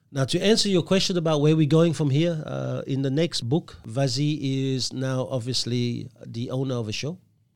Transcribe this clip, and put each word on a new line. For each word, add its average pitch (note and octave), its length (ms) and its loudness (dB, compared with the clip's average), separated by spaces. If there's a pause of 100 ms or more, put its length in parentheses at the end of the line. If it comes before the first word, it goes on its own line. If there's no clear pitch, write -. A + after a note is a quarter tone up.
(120)
Now, C#3 140 -2
to E3 140 0
answer G3+ 300 2
your F3+ 120 4
question F#3 360 0
about D#3 240 2
where D3+ 140 6
we're D#3+ 120 4
going D#3+ 260 4
from D3 160 0
here, D#3 360 2
uh, C3 420 -6
in C3+ 160 -2
the C3+ 80 0
next D#3+ 300 0
book, C3+ 440 -2
Vazi C#3 540 0 (340)
is B2 180 -2
now C3 380 -4
obviously A#2+ 800 -2 (160)
the A#2+ 240 -8
owner C3 260 -2
of A#2 120 -4
a A2 60 -6
show, D3+ 260 -8 (360)